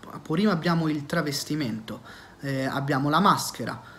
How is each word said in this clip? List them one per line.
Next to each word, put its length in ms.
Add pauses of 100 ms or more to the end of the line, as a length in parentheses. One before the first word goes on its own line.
(120)
A 80
Purim 300
abbiamo 380
il 180
travestimento, 960 (400)
eh, 240
abbiamo 440
la 100
maschera. 640 (180)